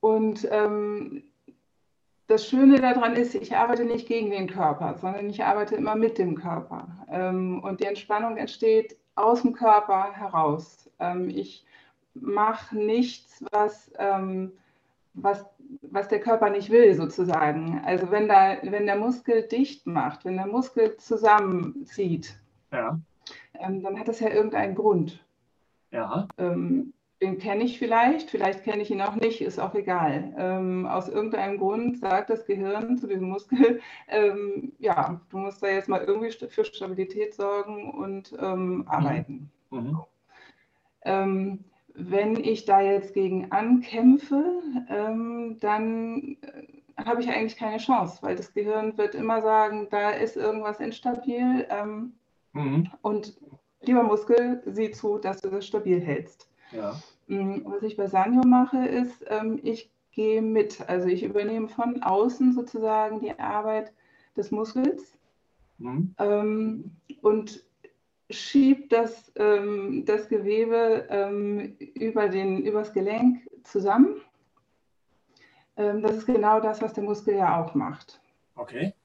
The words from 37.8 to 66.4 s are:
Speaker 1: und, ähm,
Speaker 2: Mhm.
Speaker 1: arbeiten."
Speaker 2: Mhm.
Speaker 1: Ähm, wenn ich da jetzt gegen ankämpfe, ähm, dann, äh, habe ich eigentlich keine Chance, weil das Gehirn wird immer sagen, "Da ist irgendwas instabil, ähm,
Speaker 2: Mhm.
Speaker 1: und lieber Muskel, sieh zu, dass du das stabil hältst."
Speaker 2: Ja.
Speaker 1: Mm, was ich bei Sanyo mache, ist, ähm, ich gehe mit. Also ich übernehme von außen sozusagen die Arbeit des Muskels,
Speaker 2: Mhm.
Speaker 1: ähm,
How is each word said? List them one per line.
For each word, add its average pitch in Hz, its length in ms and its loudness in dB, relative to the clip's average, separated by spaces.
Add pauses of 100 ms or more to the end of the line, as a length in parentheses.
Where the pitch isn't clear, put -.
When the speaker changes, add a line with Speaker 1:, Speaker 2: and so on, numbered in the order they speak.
Speaker 1:
und, 196 460 -10
ähm, 185 420 -2
Speaker 2:
Mhm. - 80 -8
Speaker 1:
arbeiten." 143 600 -2 (200)
Speaker 2:
Mhm. 135 280 -6 (1040)
Speaker 1:
Ähm, 190 600 -2 (300)
wenn 202 420 0
ich 220 300 -2
da 196 160 8
jetzt 196 320 0
gegen 185 380 0
ankämpfe, 254 1080 4 (280)
ähm, 226 720 -4
dann, 226 840 -2
äh, - 600 -16
habe 233 180 -2
ich 247 80 -2
eigentlich 220 260 -4
keine 220 220 -6
Chance, 220 440 0
weil 190 140 -4
das 180 160 -12
Gehirn 214 460 -2
wird 208 160 0
immer 220 260 -2
sagen, 214 500 2
"Da 208 200 0
ist 220 260 -4
irgendwas 214 440 -4
instabil, 247 920 -2
ähm, 214 440 -6 (380)
Speaker 2:
Mhm. 147 380 0 (100)
Speaker 1:
und 208 360 -4 (440)
lieber 247 220 4
Muskel, 233 640 2
sieh 214 240 -2
zu, 208 280 -4
dass 190 220 -6
du 196 80 -6
das 196 180 -4
stabil 190 340 0
hältst." - 500 -8 (200)
Speaker 2:
Ja. 117 320 -10 (260)
Speaker 1:
Mm, 196 360 -4
was 202 180 -6
ich 214 140 -6
bei 202 100 -2
Sanyo 202 400 4
mache, 254 400 4
ist, 247 420 -4
ähm, 220 340 -4
ich 226 280 -6 (220)
gehe 220 300 0
mit. 220 460 0
Also 180 200 0
ich 180 140 0
übernehme 214 460 -2
von 240 340 -4
außen 247 500 2
sozusagen 220 680 -2
die - 180 -8
Arbeit 220 540 -4 (440)
des - 140 -4
Muskels, 220 640 -2 (640)
Speaker 2:
Mhm. 143 400 -4
Speaker 1:
ähm, 214 720 -2 (320)